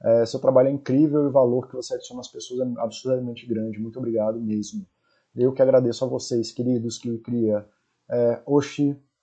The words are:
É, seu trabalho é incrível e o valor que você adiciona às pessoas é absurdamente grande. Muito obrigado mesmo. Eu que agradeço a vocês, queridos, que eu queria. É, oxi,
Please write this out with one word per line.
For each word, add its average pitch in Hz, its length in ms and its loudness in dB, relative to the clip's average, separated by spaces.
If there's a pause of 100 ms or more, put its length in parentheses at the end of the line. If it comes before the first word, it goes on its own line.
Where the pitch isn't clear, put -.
É, 117 240 4
seu 131 140 -4
trabalho 131 300 6
é - 20 2
incrível 143 520 2
e 143 40 2
o 131 40 -2
valor 127 360 4
que - 80 -18
você 127 200 -8
adiciona 123 260 -12
às - 60 -14
pessoas 127 340 -10
é 120 200 -6
absurdamente 123 640 -6
grande. 110 340 -6
Muito 113 180 -10
obrigado 113 420 -2
mesmo. 107 460 -4 (500)
Eu 123 180 2
que 135 80 0
agradeço 127 420 4
a 131 40 0
vocês, 120 440 -4
queridos, 120 460 -4
que 123 120 -8
eu 113 100 -6
queria. 110 460 -2 (440)
É, 120 360 2
oxi, 143 520 2 (260)